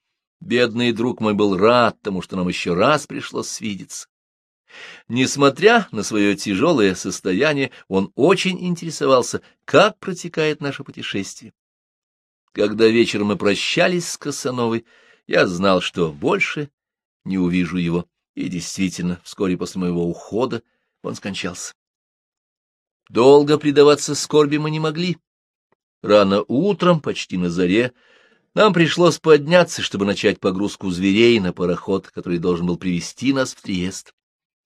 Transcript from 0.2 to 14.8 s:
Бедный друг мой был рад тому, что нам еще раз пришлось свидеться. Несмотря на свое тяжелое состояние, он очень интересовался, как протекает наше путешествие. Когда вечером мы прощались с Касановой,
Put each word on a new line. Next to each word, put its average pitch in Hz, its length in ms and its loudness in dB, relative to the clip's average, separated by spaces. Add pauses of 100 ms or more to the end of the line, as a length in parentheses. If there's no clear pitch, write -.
Бедный 120 500 0
друг 117 300 -4
мой 107 140 0
был 101 200 2
рад 113 460 2
тому, 92 220 -6
что - 120 -12
нам 90 120 -2
еще 90 260 -4
раз 143 320 0
пришлось 127 420 -10
свидеться. 95 600 -12 (1000)
Несмотря 139 840 2
на 107 100 -6
свое 101 340 0
тяжелое 104 600 2
состояние, 120 760 -2 (160)
он 95 280 -2
очень 185 500 0
интересовался, 147 760 -2 (240)
как 196 340 2
протекает 160 600 -6
наше 139 240 -8
путешествие. - 680 -10 (1000)
Когда 107 340 2
вечером 113 400 2
мы 101 100 0
прощались 165 720 0
с - 80 -10
Касановой, 123 680 -4 (420)